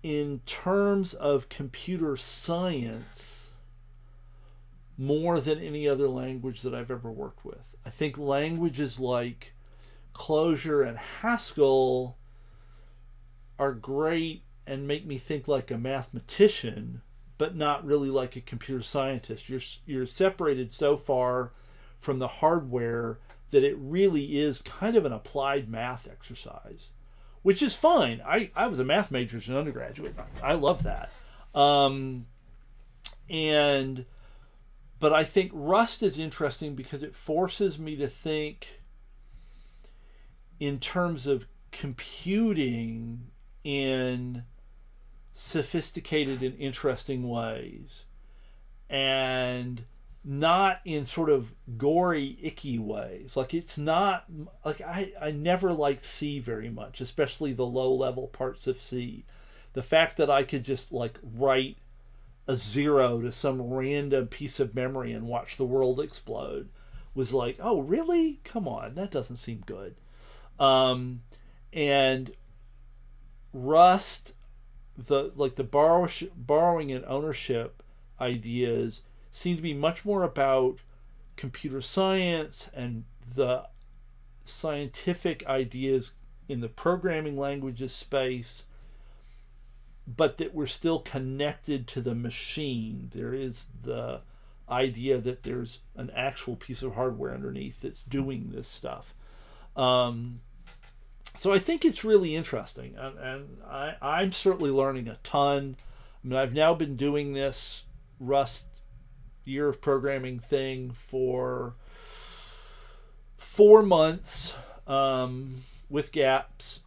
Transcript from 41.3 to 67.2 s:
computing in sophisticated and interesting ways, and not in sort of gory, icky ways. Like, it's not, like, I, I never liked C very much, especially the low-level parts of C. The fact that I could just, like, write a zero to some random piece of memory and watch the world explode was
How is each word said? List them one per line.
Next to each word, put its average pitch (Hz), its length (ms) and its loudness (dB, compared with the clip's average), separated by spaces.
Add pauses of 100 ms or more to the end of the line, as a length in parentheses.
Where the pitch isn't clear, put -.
computing 120 1500 -2 (380)
in 127 800 -2 (880)
sophisticated 147 1080 -2
and 127 160 -4
interesting 131 720 -2
ways, 117 760 -6 (840)
and 127 960 -2 (400)
not 170 600 4
in 151 200 -4
sort 156 260 0
of 123 220 2 (240)
gory, 151 640 2
icky 139 380 -6
ways. 107 580 -8
Like, 135 180 -2
it's 170 220 -4
not, 175 500 2 (380)
like, 151 160 -4
I, 185 400 -6
I 151 120 -4
never 175 400 2
liked 143 320 0
C 147 340 -6
very 117 320 -6
much, 110 300 -12
especially 139 520 -2
the 123 140 0
low-level 127 640 0
parts - 400 -6
of 127 120 -2
C. - 440 -8 (480)
The 131 100 -6
fact 160 360 4
that 147 120 4
I 139 140 4
could 135 180 -4
just, 127 300 -6
like, 120 300 -4
write 131 560 2 (680)
a 131 100 0
zero 123 640 4
to 117 120 -4
some 131 300 -2
random 131 680 0
piece 143 320 -8
of 117 160 -2
memory 127 360 -4
and 113 140 -8
watch 120 300 -6
the 135 80 -2
world 127 340 2
explode - 720 -8 (460)
was 127 180 -2